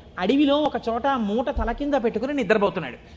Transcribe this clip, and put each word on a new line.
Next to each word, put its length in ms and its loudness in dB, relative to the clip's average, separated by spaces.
అడవిలో 380 4
ఒక 160 0
చోట 180 -2
మూట 420 0
తల 220 -2
కింద 220 -4
పెట్టుకుని 400 0
నిద్రపోతున్నాడు. 640 0